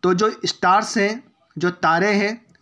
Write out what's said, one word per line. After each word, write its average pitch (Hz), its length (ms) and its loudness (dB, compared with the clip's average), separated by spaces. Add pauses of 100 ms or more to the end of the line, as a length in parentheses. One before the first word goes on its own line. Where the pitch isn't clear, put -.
तो 180 120 2
जो 208 300 -2
स्टार्स 196 540 0
हैं, 214 360 -4 (240)
जो 175 120 0
तारे 175 440 0
हैं, 208 320 -2 (160)